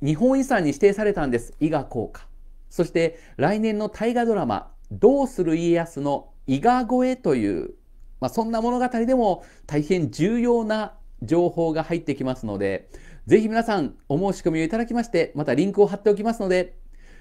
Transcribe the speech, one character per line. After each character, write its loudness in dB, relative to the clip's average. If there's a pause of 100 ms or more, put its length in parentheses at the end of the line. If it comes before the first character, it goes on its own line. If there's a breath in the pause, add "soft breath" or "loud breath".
日 0
本 4
遺 2
産 2
に 0
指 -2
定 6
さ -2
れ 2
た -2
ん -2
で 2
す。 -14
伊 2
賀 -2
甲 -6
賀。 -18 (500)
そ 0
し -8
て、 0 (180 loud breath)
来 2
年 0
の -4
大 -2
河 0
ド 2
ラ -2
マ -4 (200)
「ど 6
う 0
す -2
る 0
家 2
康」 -2
の -2 (160)
伊 0
賀 4
越 0
え -2
と 0
い 0
う、 -12 (460)
ま -2
あ、 0
そ -2
ん -6
な -2
物 0
語 0 (160)
で 2
も 2 (220 loud breath)
大 0
変 0
重 2
要 2
な -4 (280)
情 2
報 0
が -2
入 -4
っ -12
て -2
き -6
ま -2
す -10
の -4
で、 -2 (380 loud breath)
ぜ 6
ひ 0
皆 0
さ 0
ん -4 (120)
お 0
申 -8
し -16
込 0
み 0
を 0
い 0
た -2
だ -2
き -4
ま 0
し -8
て、 0
ま -4
た 0
リ 4
ン -2
ク 4
を 6
貼 -8
っ -12
て 4
お 4
き -4
ま 0
す -6
の -2
で、 0 (420 soft breath)